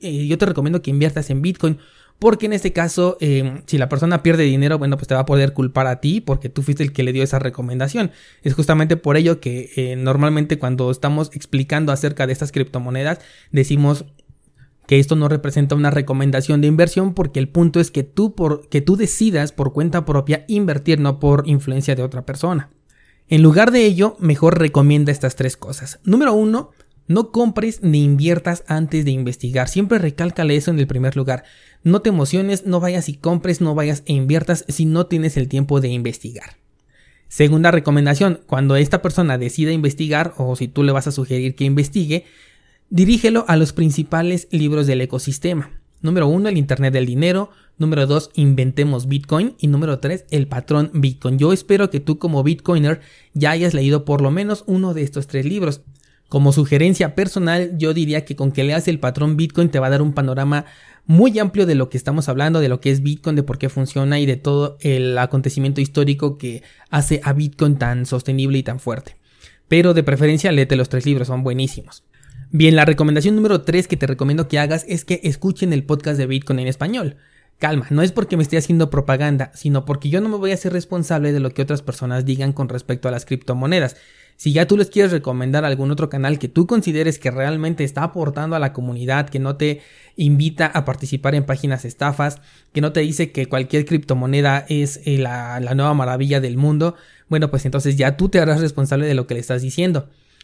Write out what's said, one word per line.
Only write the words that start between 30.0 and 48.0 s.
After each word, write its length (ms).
eso 140
en 80
el 80
primer 300
lugar. 280
No 180
te 80
emociones, 560
no 140
vayas 280
y 60
compres, 460
no 140
vayas 320
e 60
inviertas 560
si 160
no 220
tienes 300
el 120
tiempo 320
de 80
investigar. 680
Segunda 420
recomendación, 760
cuando 300
esta 240
persona 380
decida 340
investigar, 640
o 180
si 140
tú 140
le 100
vas 140
a 60
sugerir 420
que 100
investigue, 600
dirígelo 560
a 80
los 160
principales 800
libros 360
del 140
ecosistema. 800
Número 240
uno, 240
El 80
Internet 340
del 140
Dinero. 420
Número 280